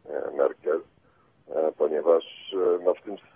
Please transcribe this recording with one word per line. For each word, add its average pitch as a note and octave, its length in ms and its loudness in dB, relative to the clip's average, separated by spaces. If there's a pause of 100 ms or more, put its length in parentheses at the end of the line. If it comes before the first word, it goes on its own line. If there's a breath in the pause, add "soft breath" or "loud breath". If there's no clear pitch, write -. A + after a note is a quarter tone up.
e, C#2+ 280 -6
Merkel, - 440 0 (680 soft breath)
e, D#2 280 0
ponieważ, D2+ 460 4 (300)
e, F2 300 0
no, F2+ 100 4
w - 80 -8
tym, G2+ 160 -10 (180)